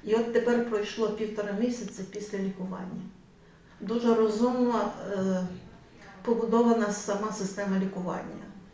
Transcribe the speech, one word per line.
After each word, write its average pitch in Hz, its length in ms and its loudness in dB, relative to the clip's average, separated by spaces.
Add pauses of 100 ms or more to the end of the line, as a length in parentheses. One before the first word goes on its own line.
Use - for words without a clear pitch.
І 214 120 2
от 233 180 2
тепер 233 360 4
пройшло 208 400 0
півтора 208 420 -4
місяці 208 600 -2
після 202 280 -4
лікування. 185 640 -6 (760)
Дуже 233 360 2
розумно, 233 760 2 (200)
е, 190 360 0 (760)
побудована 226 720 4
сама 208 400 -2
система 196 480 -2
лікування. - 640 -6 (300)